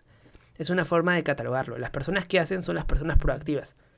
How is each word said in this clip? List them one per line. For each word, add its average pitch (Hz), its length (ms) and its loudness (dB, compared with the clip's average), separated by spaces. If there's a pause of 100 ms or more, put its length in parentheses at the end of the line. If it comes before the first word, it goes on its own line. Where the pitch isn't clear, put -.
(580)
Es 160 120 -4
una 180 160 2
forma 175 280 2
de 170 80 2
catalogarlo. 131 540 -2
Las 120 140 -6
personas 175 340 -4
que 180 160 2
hacen 180 220 -2
son 175 120 -4
las 160 120 -4
personas 151 320 4
proactivas. 147 580 0 (220)